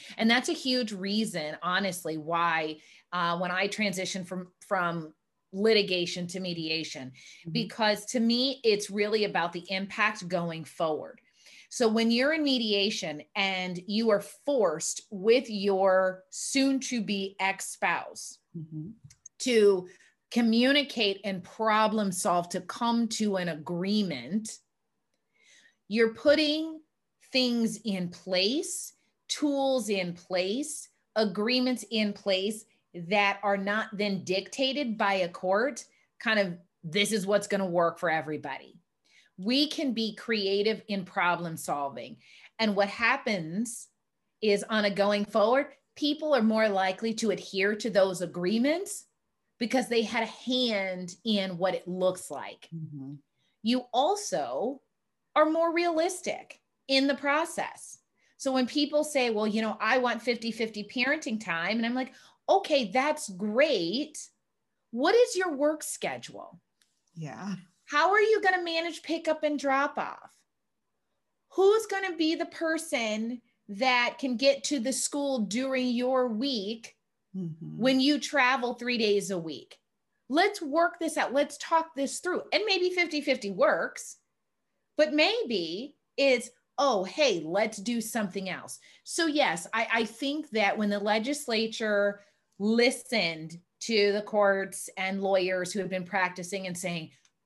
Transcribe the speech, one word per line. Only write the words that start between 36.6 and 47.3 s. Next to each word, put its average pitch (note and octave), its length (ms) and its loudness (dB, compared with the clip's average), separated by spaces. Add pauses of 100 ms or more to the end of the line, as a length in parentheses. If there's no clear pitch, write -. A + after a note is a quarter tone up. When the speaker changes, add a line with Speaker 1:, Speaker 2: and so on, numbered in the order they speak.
Speaker 1:
this G3+ 280 0
is G3+ 160 0
what's G3+ 200 2
gonna F#3+ 180 0
work E3+ 340 2
for F3 100 0
everybody. D3 720 -4 (580)
We B3+ 300 2
can D4 260 -2
be A3 220 -2
creative G3+ 720 0
in G3 180 -4
problem E3+ 520 0
solving. C#3 600 -6 (420)
And G#3+ 160 2
what G3+ 140 4
happens A3+ 1000 -2 (540)
is G3+ 280 4
on G#3+ 160 2
a G3+ 60 4
going G3+ 340 2
forward, A#3+ 420 4 (280)
people D4+ 400 0
are A#3+ 60 4
more A3 280 4
likely F#3+ 460 0
to A3 160 0